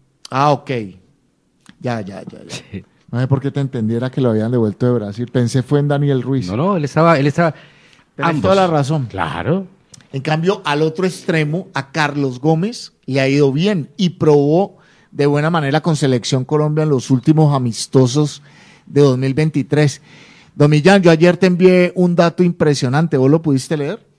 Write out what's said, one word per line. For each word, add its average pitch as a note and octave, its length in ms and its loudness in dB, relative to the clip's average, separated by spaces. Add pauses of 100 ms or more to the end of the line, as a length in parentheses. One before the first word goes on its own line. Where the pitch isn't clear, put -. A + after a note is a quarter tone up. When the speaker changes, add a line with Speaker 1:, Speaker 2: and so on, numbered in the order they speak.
(300)
Speaker 1:
Ah, C#3+ 220 0
ok. - 180 -4 (1080)
Ya, A#2+ 220 -6
ya, F#2+ 220 -14
ya, - 0 -
ya. - 260 -20
Speaker 2:
Sí. - 340 -14 (260)
Speaker 1:
No A#2+ 120 -4
sé C3 60 -2
por C3+ 120 2
qué C3+ 120 -6
te C#3+ 100 -4
entendiera A#2+ 500 -4
que - 80 -6
lo B2+ 120 2
habían A2 200 -2
devuelto A2+ 340 0
de B2 60 2
Brasil. A2 400 -6
Pensé B2 320 0
fue D3 160 0
en D3 80 0
Daniel C#3 340 0
Ruiz. B2 260 -4
Speaker 2:
No, G2 100 -4
no, F#3+ 180 0
él D#3+ 80 -2
estaba, D#3+ 340 2
él C#3 100 2
estaba E3 260 0 (600)
Speaker 1:
Tenés E3+ 160 -2
Speaker 2:
ambos. D#3 100 -4
Speaker 1:
toda F#3+ 140 2
la F#3+ 120 2
razón. D3 380 -2
Speaker 2:
Claro. G2 600 -4 (440)
Speaker 1:
En C3+ 100 -8
cambio, E3 440 -2
al D3 160 0
otro D#3+ 240 -2
extremo, E3 680 -4
a - 200 -8
Carlos C#3+ 480 -2
Gómez, D#3+ 500 -2 (140)
le C3+ 160 -2
ha C3+ 80 2
ido C#3 240 2
bien F3 420 -2
y F3+ 160 -2
probó D3+ 640 2 (340)
de C#3+ 140 -2
buena D3 240 0
manera D3+ 300 0
con D#3+ 160 -2
Selección C3 480 0
Colombia D3+ 400 -2
en D#3 60 0
los C3 200 -2
últimos D3 460 2
amistosos C3 840 0 (440)
de - 160 0
dos C3+ 160 4
mil C3+ 160 -2
veintitrés. D3 680 -2 (540)
Don D3 140 4
Millán, D#3+ 320 4
yo F3 80 6
ayer E3+ 280 4
te F#3+ 100 2
envié F3+ 480 4
un F3+ 180 2
dato E3+ 300 2
impresionante. D3+ 720 0
¿Vos C3+ 160 4
lo D#3+ 100 2
pudiste D3+ 360 -2
leer? D3 280 -8 (140)